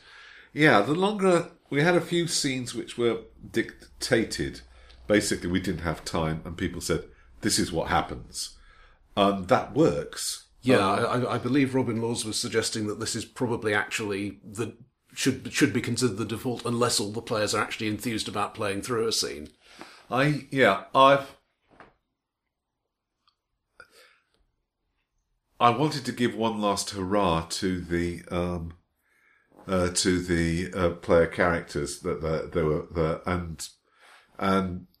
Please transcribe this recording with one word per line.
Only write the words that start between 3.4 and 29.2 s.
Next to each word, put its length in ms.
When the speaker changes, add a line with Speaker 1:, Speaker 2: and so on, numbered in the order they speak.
Speaker 1:
dictated. 1080
Basically, 420
we 100
didn't 220
have 240
time, 380
and 140
people 240
said, 240
"This 180
is 120
what 180
happens." 680
And 320
that 260
works. 720
Speaker 2:
Yeah, 160
Speaker 1:
Um, 460
Speaker 2:
I, 40
I, 80
I 20
believe 380
Robin 260
Laws 240
was 140
suggesting 480
that 120
this 160
is 100
probably 480
actually 680
the, 320
should, 380
should 220
be 80
considered 360
the 80
default, 400
unless 340
all 120
the 100
players 340
are 60
actually 260
enthused 400
about 260
playing 280
through 260
a 40
scene. 380
Speaker 1:
I, 400
yeah, 320
I've, 400
I 120
wanted 340
to 60
give 240
one 260
last 300
hurrah 580
to 320
the, 500
um, 420